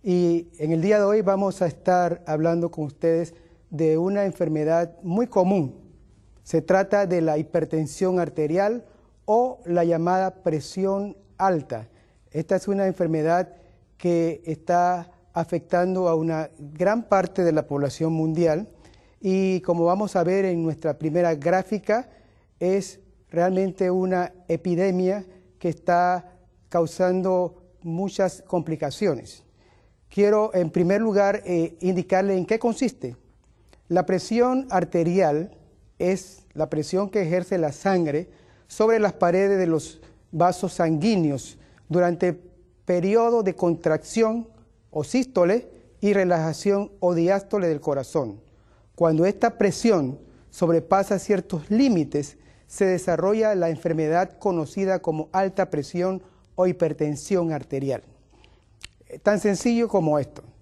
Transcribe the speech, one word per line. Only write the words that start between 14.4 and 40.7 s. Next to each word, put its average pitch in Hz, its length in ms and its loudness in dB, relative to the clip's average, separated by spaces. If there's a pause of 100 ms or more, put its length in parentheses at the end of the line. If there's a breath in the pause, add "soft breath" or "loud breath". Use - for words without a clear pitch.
está 175 640 0 (220)
afectando 180 760 0
a 165 60 2
una 160 420 -2
gran 180 520 -2
parte 190 340 2
de 170 80 4
la 156 160 0
población 143 460 -2
mundial 160 560 0 (520 soft breath)
y, 190 420 0
como 170 240 0
vamos 196 280 0
a 180 80 2
ver 190 220 2
en 170 180 -2
nuestra 151 340 -4
primera 165 380 0
gráfica, 185 760 -2 (500 soft breath)
es 190 400 -2 (280)
realmente 185 600 0
una 185 420 -2 (140)
epidemia 185 800 0 (320 loud breath)
que 175 100 -4
está 175 640 0 (360)
causando 180 920 0 (220)
muchas 175 600 -4
complicaciones. 156 1000 -4 (680 soft breath)
Quiero, 208 460 2
en 175 160 0
primer 180 300 2
lugar, 202 440 2
eh, 170 360 -2
indicarle 185 580 0
en 175 80 -4
qué 220 140 0
consiste. 214 560 -4 (720 soft breath)
La 175 180 0
presión 240 640 0
arterial 175 800 0 (480)
es 185 540 -4
la 151 160 -4
presión 185 400 -4
que 202 140 -2
ejerce 180 340 -2
la 156 160 0
sangre 175 560 -2 (380 soft breath)
sobre 226 320 2
las 208 160 0
paredes 190 440 2
de 185 80 2
los 160 360 -4 (280 soft breath)
vasos 180 440 0